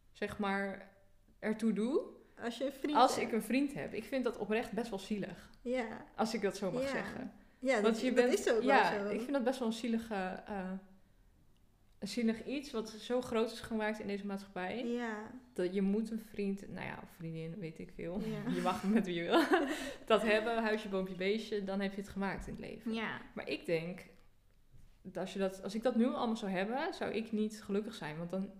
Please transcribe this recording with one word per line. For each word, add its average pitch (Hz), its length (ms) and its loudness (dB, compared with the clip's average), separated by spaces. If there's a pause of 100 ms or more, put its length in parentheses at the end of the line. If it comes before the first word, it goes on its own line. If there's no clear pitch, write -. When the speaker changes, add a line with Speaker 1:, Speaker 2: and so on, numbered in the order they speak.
(120)
Speaker 1:
zeg 202 260 -6
maar, 196 560 -2 (440)
ertoe 220 340 0
doe 233 280 2 (420)
Speaker 2:
Als 233 160 -4
je 269 60 -2
een 269 80 0
vriend 294 240 0
Speaker 1:
als 247 200 10
Speaker 2:
hebt. 220 100 2
Speaker 1:
ik 226 60 -2
een 220 100 2
vriend 277 320 2
heb? 143 180 -6
Ik - 120 -4
vind 262 200 -2
dat 226 140 0
oprecht 214 340 0
best 226 180 -2
wel 190 80 -4
zielig. - 520 -6 (120)
Speaker 2:
Ja. 247 420 -4 (120)
Speaker 1:
Als 220 180 0
ik 214 80 -2
dat 190 140 0
zo 185 160 -2
mag 254 100 0
Speaker 2:
Ja. 277 60 -2
Speaker 1:
zeggen. - 440 -4 (260)
Speaker 2:
Ja, 262 140 2
Speaker 1:
Want 208 120 4
Speaker 2:
dat, 226 160 4
Speaker 1:
je 254 120 2
Speaker 2:
dat 240 120 8
Speaker 1:
bent, 285 140 6
Speaker 2:
is - 120 2
ook 233 80 6
wel 233 100 4
Speaker 1:
ja, 214 320 8
Speaker 2:
zo. 202 80 -2
Speaker 1:
ik 208 120 -2
vind 254 120 -2
dat 269 120 2
best 262 140 2
wel 226 100 0
een 226 60 0
zielige... 226 400 -2 (320)
eh, 190 240 -4 (1300)
een 196 100 -6
zielig 226 360 0
iets 262 260 -6
wat 220 180 -4
zo - 320 -2
groot 233 300 0
is - 100 -10
gemaakt 220 380 -2
in 214 80 -8
deze 196 200 -4
maatschappij. 196 600 -4
Speaker 2:
Ja. 226 440 -4 (220)
Speaker 1:
Dat 185 220 0
je 196 80 4
moet 214 280 2
een 226 100 -4
vriend, 196 480 -4
nou - 180 -8
ja, - 160 -8
of - 80 -16
vriendin, 165 480 -8
weet 160 200 -8
ik 170 160 -12
veel. 175 260 -4
Speaker 2:
Ja. 220 300 -4
Speaker 1:
<laughs> 180 40 2
Je 175 60 0
mag 180 240 0
met 208 220 4
wie 180 80 -2
je 170 80 -2
wil. 233 200 6 (340)
<laughs> - 300 -8
Dat 208 160 6
hebben, 226 400 4
huisje, 214 260 0
boompje, 190 260 -2
beestje, 202 500 0
dan 196 160 -2
heb 196 140 0
je 202 60 -6
het 196 100 -10
gemaakt 196 360 -4
in - 60 -8
het - 100 -10
leven. - 320 -6
Speaker 2:
Ja. 208 260 -4 (140)
Speaker 1:
Maar - 140 -6
ik 285 180 -4
denk, 170 340 0 (1040)
dat 185 140 -12
als 185 160 -4
je 202 60 -4
dat, 190 240 0
als 196 120 -6
ik 226 80 -2
dat 247 140 2
nu 226 100 6
allemaal 240 300 0
zou 208 140 -4
hebben, 226 440 0
zou - 180 -4
ik 226 200 -4
niet 214 300 0
gelukkig 202 320 -2
zijn. 151 240 -8
Want 170 120 -6
dan 190 280 -2